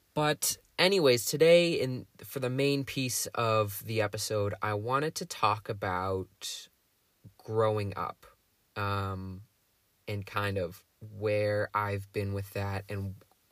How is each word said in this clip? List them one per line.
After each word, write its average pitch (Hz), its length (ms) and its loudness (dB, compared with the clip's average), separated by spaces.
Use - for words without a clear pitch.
But 151 420 0
anyways, 160 460 6
today 170 500 6
in, 127 320 -4
for - 160 -10
the 123 100 0
main 139 340 2
piece 127 500 -4
of 110 500 0
the 110 180 0
episode, 104 580 -2
I 107 140 -2
wanted 131 420 0
to 185 100 -6
talk - 420 0
about 95 1000 -4
growing 107 580 0
up, - 300 -8
um, 98 680 -4
and 101 180 -6
kind 101 320 -2
of 90 240 -4
where 104 560 2
I've 101 380 -2
been 101 200 -2
with 98 220 -6
that 98 340 -4
and, 98 260 -6